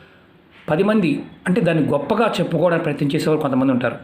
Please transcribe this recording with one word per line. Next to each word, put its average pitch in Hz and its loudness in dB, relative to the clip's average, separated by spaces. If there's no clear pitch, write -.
పది 156 0
మంది 202 0
అంటే 185 2
దాన్ని 160 2
గొప్పగా 214 0
చెప్పుకోవడానికి 165 0
ప్రయత్నం 147 -2
చేసేవారు 156 0
కొంతమంది 131 2
ఉంటారు 120 -2